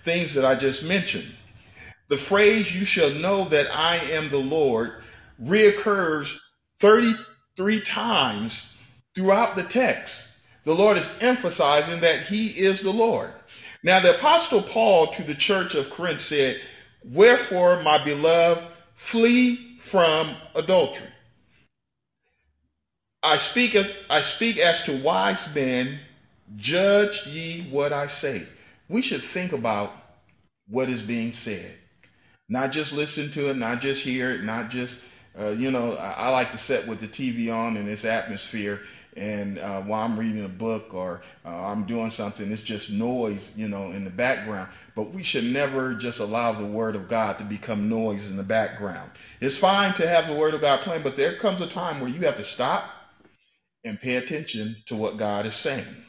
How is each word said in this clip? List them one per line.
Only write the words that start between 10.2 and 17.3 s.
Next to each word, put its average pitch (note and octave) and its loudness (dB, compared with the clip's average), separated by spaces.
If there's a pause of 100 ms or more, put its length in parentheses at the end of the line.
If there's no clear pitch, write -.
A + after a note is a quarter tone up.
The D#3+ 2
Lord G3+ 6
is D3+ -4 (100)
emphasizing E3+ 2
that D#3+ 4
he G#3+ -2
is F#3+ 0
the F#3+ 0
Lord. A3 0 (480)
Now, F#3 6
the C4 8
Apostle D4 4
Paul G3 4
to - -8
the D3 -4
church F#3 0
of C#3 -2
Corinth E3 -4
said, C3+ 0 (420)
"Wherefore, F3+ 6